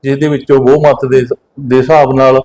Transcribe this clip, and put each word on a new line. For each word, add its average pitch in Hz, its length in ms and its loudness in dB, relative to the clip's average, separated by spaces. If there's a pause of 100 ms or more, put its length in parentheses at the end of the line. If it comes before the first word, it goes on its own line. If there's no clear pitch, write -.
ਜਿਸ 135 140 -4
ਦੇ 151 100 -2
ਵਿੱਚ 147 240 -4
ਉਹ 135 80 4
ਬਹੁਮਤ 139 460 2
ਦੇ, 131 160 0 (380)
ਦੇ 127 180 -2
ਹਿਸਾਬ 135 380 2
ਨਾਲ 135 300 2